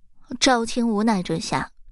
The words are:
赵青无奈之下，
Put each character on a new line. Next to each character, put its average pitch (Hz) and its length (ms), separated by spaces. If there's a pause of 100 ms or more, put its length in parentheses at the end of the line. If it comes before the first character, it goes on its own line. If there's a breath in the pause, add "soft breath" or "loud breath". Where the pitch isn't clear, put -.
(380)
赵 240 260
青 233 240
无 208 140
奈 214 220
之 165 160
下， - 280 (240)